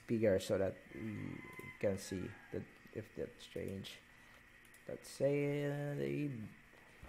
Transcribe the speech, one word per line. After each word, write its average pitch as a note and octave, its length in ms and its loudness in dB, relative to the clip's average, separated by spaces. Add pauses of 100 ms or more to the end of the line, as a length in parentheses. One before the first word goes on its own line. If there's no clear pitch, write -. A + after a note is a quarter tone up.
bigger G#2+ 320 6
so G2+ 200 2
that F#2+ 180 4 (180)
we A2 180 -4 (680)
can G2 180 4
see F#2+ 240 -2 (300)
that F#2 100 -2 (320)
if G#2 100 -4 (120)
that's - 360 -6
change. F#2+ 460 -4 (920)
Let's - 220 -6
say, C#3+ 560 4
uh, C#3+ 320 0
the C#3+ 320 0 (800)